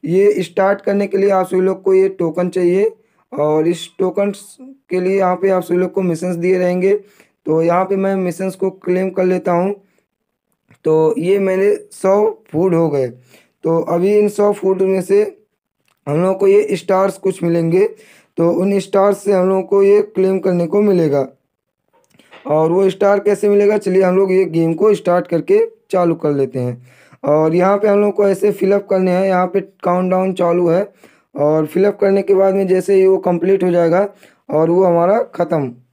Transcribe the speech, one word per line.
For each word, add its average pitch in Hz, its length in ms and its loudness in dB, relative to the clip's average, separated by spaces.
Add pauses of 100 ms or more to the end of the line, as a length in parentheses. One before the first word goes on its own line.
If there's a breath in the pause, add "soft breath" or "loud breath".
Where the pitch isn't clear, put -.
ये 196 400 0
start 196 380 -2
करने 202 260 -2
के 196 100 -4
लिए 196 120 2
आप 185 180 0
सभी 185 140 -2
लोग 190 220 -2
को 190 100 0
ये 190 160 4
token 175 400 -4
चाहिए 185 420 0 (400)
और 156 360 -2
इस 170 200 -4 (120)
tokens 196 420 -4 (480)
के 180 100 -2
लिए 185 180 -2
यहाँ 180 180 0
पे 185 140 -2
आप 185 140 0
सभी 175 140 -2
लोग 180 160 -2
को 196 100 -2
missions 175 320 -4
दिए 180 220 -2
रहेंगे। 180 360 0
तो - 680 -4
यहाँ 170 240 2
पे 196 100 -4
मैं 196 220 -2
missions 180 380 -6
को 190 160 -4
claim 185 380 -4
कर 185 160 -4
लेता 180 280 -2
हूँ। 185 200 0 (1120)
तो 156 320 2
ये 180 220 0
मेरे 190 340 0 (200)
सौ 202 580 0
food 170 240 0
हो 165 140 2
गए, 135 180 -2
तो - 760 -6
अभी 175 340 0
इन 208 120 2
सौ 208 240 0
food 190 280 -2
में 190 200 0
से 202 200 0 (840)
हम 147 160 -2
लोग 190 160 0
को 196 80 2
ये 208 280 2
stars 190 420 -2
कुछ 185 260 -4
मिलेंगे, 170 420 0 (520 soft breath)
तो 170 140 2
उन 196 280 0
stars 196 440 0
से 202 100 0
हम 185 160 2
लोग 190 180 -2
को 202 160 2
ये 202 220 4
claim 190 340 -2
करने 175 280 -2
को 202 140 0
मिलेगा। 170 460 0 (1200 loud breath)
और 160 240 2
वो 190 180 2
star 202 300 0
कैसे 202 300 0
मिलेगा, 202 280 2
चलिए 196 260 0
हम 185 140 2
लोग 190 140 2
ये 185 160 2
game 165 260 0
को 202 220 2
start 175 320 -2
करके 170 320 0 (320)
चालू 170 240 0
कर 156 180 -2
लेते 131 260 -2
हैं। 123 360 -8 (300 soft breath)
और 156 300 2
यहाँ 190 220 2
पे 208 100 0
हम 202 140 2
लोग 208 140 0
को 202 120 2
ऐसे 196 260 0
फिलअप 202 360 -2
करने 185 220 0
हैं, 185 140 0
यहाँ 185 220 0
पे 185 140 -2 (220)
countdown 185 500 0
चालू 175 340 0
है 180 200 0 (480 soft breath)
और 156 300 0
फिलअप 196 340 0
करने 196 220 2
के 202 140 0
बाद 190 200 2
में 196 120 0
जैसे 185 280 0
ही 190 120 4
वो 190 120 4
complete 180 440 0
हो 180 80 0
जाएगा 175 360 2 (420 soft breath)
और 156 200 0
वो 180 160 2
हमारा 175 360 2 (140)
ख़त्म 160 360 -4 (220)